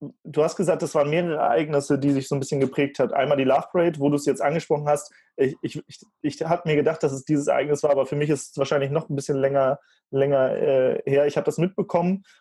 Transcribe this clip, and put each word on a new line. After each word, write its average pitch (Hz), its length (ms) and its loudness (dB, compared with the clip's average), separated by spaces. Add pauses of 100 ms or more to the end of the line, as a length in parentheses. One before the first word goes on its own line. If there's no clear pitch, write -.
(240)
du 151 200 0
hast 160 140 0
gesagt, 165 260 0
es 156 120 -6
waren 143 140 2
mehrere 170 280 0
Ereignisse, 147 640 0
die 143 120 2
sich 135 160 -2
so 143 80 -2
ein 139 40 -2
bisschen 143 220 -4
geprägt 139 380 -2
hat. 123 140 0
Einmal 139 240 2
die 135 80 0
Love 131 260 2
Parade, 170 280 0
wo 143 100 2
du 147 60 2
es 143 100 -4
jetzt 147 160 0
angesprochen 147 460 -2
hast. 147 260 -2 (240)
Ich, 135 240 0
ich, 143 260 -8
ich, - 120 -20 (220)
ich 151 220 -6
hab 175 220 -2
mir 156 100 0
gedacht, 156 280 0
dass 147 100 0
es 131 120 -10
dieses 147 220 0
Ereignis 143 360 0
war, 147 80 2
aber 135 140 2
für 147 100 -4
mich 147 140 0
ist 143 220 -2
es - 60 -12
wahrscheinlich 139 340 0
noch 160 180 -4
ein 147 60 -2
bisschen 139 220 -4
länger, 135 420 2 (320)
länger, 135 460 2
äh, 131 480 2
her. 139 220 2
Ich 147 100 -2
hab 147 80 -2
das 151 120 -2
mitbekommen 185 640 0 (180)